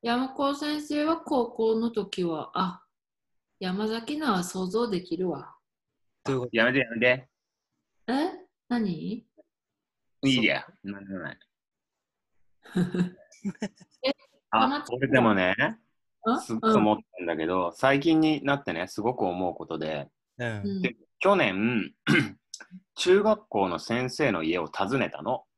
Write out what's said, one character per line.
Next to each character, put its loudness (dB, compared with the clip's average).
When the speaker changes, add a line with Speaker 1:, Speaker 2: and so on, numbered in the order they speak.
Speaker 1:
山 -2
高 0
先 -4
生 -2
は 2
高 0
校 2
の -2
時 -4
は、 -4
あ、 -2
山 -2
崎 -4
菜 0
は 2
想 -4
像 0
で -2
き -6
る -2
わ。 -8
Speaker 2:
ど -2
う 2
い 0
う 0
こ -4
と？ -4
Speaker 3:
や 6
め 4
て 2
や -2
め -6
て。 2
Speaker 1:
え？ -2
何？ 0
Speaker 3:
い -6
い 2
や、 0
な -10
ん -16
で -12
も -8
な -10
い。 -18
Speaker 1:
<laughs> -2
え、 0
Speaker 3:
あ、 2
Speaker 1:
山 0
崎 -10
菜 -4
Speaker 3:
俺 -2
で 6
も 6
ね、 2
Speaker 1:
ん？ -2
Speaker 3:
す -8
っ -4
ご 2
い 4
思 6
っ -6
た -10
ん -4
だ -2
け -2
ど、 0
Speaker 1:
う -4
ん。 -16
Speaker 3:
最 2
近 4
に 2
な 0
っ -10
て -4
ね、 -4
す -10
ご 0
く -2
思 -2
う -8
こ -12
と -6
で、 -6
Speaker 2:
う -6
ん。 -4
Speaker 3:
で、 0
Speaker 1:
う -14
ん。 -16
Speaker 3:
去 4
年、 0
<clears throat> 2
中 6
学 2
校 2
の -2
先 -2
生 2
の 0
家 0
を -4
訪 -2
ね 0
た -12
の。 -4